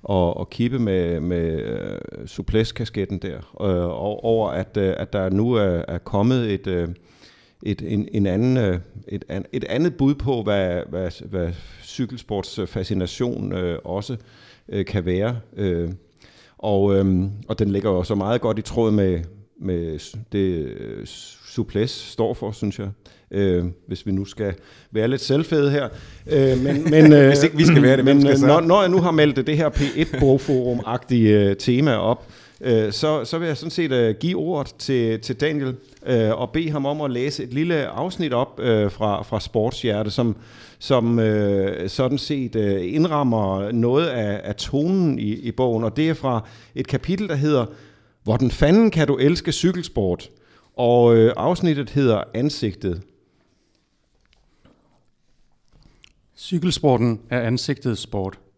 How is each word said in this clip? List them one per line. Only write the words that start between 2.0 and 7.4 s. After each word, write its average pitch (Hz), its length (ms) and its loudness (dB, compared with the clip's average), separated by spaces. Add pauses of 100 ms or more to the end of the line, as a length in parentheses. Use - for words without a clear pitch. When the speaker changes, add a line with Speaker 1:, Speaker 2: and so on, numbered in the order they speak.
Speaker 1:
Suples-kasketten 107 880 -4
der, 85 200 -10 (240)
øh, 90 240 0
og, 87 380 -6
over 113 260 2
at, 90 280 -4
øh, 95 200 0
at - 160 -8
der 95 160 -2
nu 110 240 0
er, 95 340 0
er 85 100 -6
kommet 113 560 0
et, 95 140 -6
øh, 87 200 -2 (760)